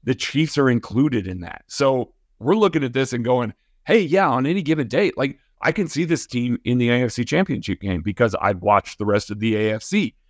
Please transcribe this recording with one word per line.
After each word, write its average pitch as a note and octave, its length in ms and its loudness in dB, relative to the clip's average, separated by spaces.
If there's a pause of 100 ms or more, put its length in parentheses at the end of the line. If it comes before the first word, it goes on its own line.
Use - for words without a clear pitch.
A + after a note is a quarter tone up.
The C3 100 0
Chiefs D3 440 -2
are C3+ 100 4
included A#2+ 580 0
in F#2 140 -8
that. - 260 -14
So C3+ 460 0 (260)
we're D3 180 2
looking E3 280 2
at B2 80 -4
this C3 200 0
and A#2+ 120 -4
going, B2 280 0 (340)
"Hey, G#3+ 140 4
yeah, F3+ 280 2
on B2+ 180 0
any F3+ 160 0
given D3 240 0
day, E3+ 300 0
like, C#3 220 -4 (220)
I - 120 0
can F3+ 160 -2
see F3 160 -2
this E3 220 -2
team A#2+ 380 -2
in B2 140 2
the A#2+ 120 2
A B2 140 2
F A2 80 -2
C A#2+ 120 -4
Championship C#3+ 560 -2
game F#2 220 -2
because G#2+ 380 0
I've F#2+ 220 0
watched G2+ 360 2
the G#2 80 -4
rest G#2 240 0
of G#2 80 -8
the A2 180 0
A G#2+ 180 0
F A2 80 -8
C. G3 320 -2 (160)